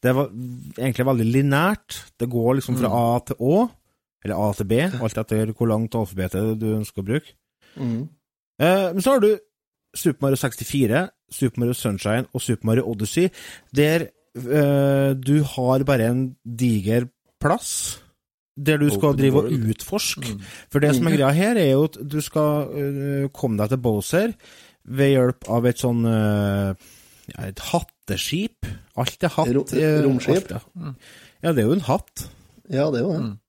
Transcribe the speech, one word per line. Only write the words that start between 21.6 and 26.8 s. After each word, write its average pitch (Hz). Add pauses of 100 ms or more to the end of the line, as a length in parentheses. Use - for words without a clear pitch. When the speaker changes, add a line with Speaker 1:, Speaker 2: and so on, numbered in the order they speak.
Speaker 1:
jo 139
at 151 (100)
du 151
skal, 147
øh, 139
komme 113
deg 104
til 131
Bowser 127 (520)
ved 139
hjelp 127
av 117
et 123
sånn, 120
øh, 101 (540)